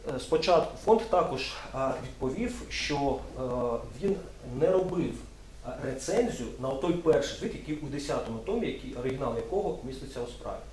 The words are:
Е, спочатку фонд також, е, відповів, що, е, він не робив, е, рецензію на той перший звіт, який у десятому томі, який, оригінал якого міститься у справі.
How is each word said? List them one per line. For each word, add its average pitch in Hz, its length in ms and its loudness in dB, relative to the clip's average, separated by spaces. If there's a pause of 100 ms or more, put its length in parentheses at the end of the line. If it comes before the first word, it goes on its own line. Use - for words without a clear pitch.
(160)
Е, - 40 -2
спочатку 160 640 4
фонд 220 240 8
також, 143 420 2 (240)
е, 135 160 2 (120)
відповів, 135 640 -2
що, 139 500 0 (180)
е, 131 40 -4 (600)
він 190 140 2 (440)
не 175 120 6
робив, 180 420 2 (540)
е, - 20 -6 (140)
рецензію 170 640 0 (100)
на 131 100 -2
той 170 240 2
перший - 460 4
звіт, - 160 -2
який 151 200 -4
у 151 100 -8
десятому 139 540 -2
томі, 214 280 0
який, - 280 -6
оригінал 123 400 -2
якого 180 480 0
міститься 127 380 -8
у 120 60 -4
справі. 104 320 -8 (140)